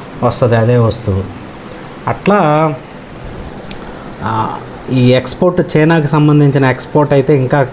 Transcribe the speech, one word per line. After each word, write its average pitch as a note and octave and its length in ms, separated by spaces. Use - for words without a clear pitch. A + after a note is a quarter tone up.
వస్తది A#2 340
అదే A#2 200
వస్తువు. G#2 460
అట్లా, D#3 640
ఆ, A2+ 260
ఈ B2 200
ఎక్స్‌పోర్ట్, E3+ 640
చైనాకి D#3 300
సంబంధించిన D3 580
ఎక్స్‌పోర్ట్ C#3+ 480
అయితే C#3+ 240
ఇంకా C3 360